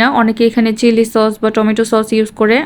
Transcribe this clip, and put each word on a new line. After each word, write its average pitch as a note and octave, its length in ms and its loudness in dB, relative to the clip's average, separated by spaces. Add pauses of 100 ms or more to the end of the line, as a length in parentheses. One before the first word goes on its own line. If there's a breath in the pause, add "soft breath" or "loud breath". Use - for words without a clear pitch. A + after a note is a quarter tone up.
না, A#3 60 2 (140)
অনেকে A3+ 280 0
এখানে A3+ 220 0 (100)
চিলি A3+ 240 2 (100)
সস A3 180 0 (100)
বা A3 140 0
টমেটো A3 360 0
সস A3 240 0
ইউজ G#3+ 140 0 (100)
করে, A3 260 2